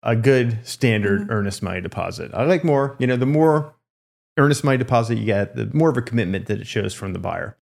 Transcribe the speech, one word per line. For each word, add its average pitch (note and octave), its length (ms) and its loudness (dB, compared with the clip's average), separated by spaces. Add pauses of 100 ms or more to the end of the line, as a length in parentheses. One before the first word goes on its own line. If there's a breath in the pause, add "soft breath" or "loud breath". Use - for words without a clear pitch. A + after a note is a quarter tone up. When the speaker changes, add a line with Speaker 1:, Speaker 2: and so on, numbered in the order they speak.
Speaker 1:
a A#2 120 2
good A#2+ 500 2
standard G#2 560 2
Speaker 2:
Mm-hmm. G#2 100 -6
Speaker 1:
earnest G2+ 320 -4
money F2+ 180 -6
deposit. - 520 -8
I G#2+ 120 -2
like F3 180 2
more, C#3 360 0
you B2+ 80 0
know, B2+ 100 0
the B2+ 80 0
more D3+ 480 2 (640)
earnest C#3+ 260 4
money C3+ 140 2
deposit A#2+ 400 2
you G#2+ 80 -4
get, G2+ 300 0
the A2+ 180 -4
more D#3 160 4
of B2+ 80 0
a B2 40 -2
commitment G2 460 -2
that G#2 140 -4
it G#2+ 60 -14
shows G2+ 260 -4
from F#2+ 200 -8
the F2+ 60 -6
buyer. F#2 380 -8 (100)